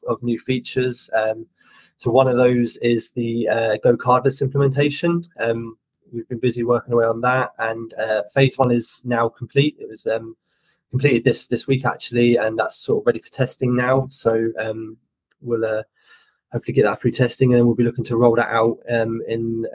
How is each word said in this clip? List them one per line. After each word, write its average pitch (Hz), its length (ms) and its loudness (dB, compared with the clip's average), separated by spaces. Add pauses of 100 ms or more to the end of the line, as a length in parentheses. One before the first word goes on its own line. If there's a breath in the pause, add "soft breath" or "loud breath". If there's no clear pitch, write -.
of 117 140 -4
new 120 160 -2
features. 127 760 -4
Um, 110 300 0 (540 soft breath)
so 123 120 -2
one 131 160 4
of 123 120 2
those 123 400 2
is 117 320 0
the, 117 400 -4
uh, 113 340 0
Go 120 140 4
Cardless 131 420 2
implementation. 143 880 0 (100)
Um, 117 380 -4 (340)
we've 113 160 -10
been 120 120 -8
busy 120 240 -2
working 117 320 0
away 117 100 4
on 113 160 0
that, 127 380 0
and, 113 400 -6
uh, 107 240 -2 (100)
phase 135 240 2
one 127 140 4
is 120 340 -2
now 117 240 0
complete. 139 500 -2
It 113 120 -14
was, - 160 -10
um, 113 280 -4 (540)
completed 123 360 2
this, - 220 0
this - 200 -4
week, 131 180 0
actually, 120 520 2
and 110 220 -2
that's 104 180 -2
sort 107 260 -2
of - 40 -2
ready 113 120 2
for - 100 -18
testing 123 480 -2
now. 131 320 0
So, 113 500 -2
um, 110 380 -8 (460)
we'll, 117 240 -2
uh, 110 160 -4 (680 soft breath)
hopefully 127 220 -4
get 131 80 4
that 104 180 0
through 120 120 0
testing, 123 400 2
and 120 80 6
then 120 40 4
we'll 117 120 2
be 120 80 2
looking 117 200 -2
to 117 120 -2
roll 120 180 6
that 117 140 0
out, 113 280 0 (120)
um, 113 400 -2
in, 113 360 -4 (100)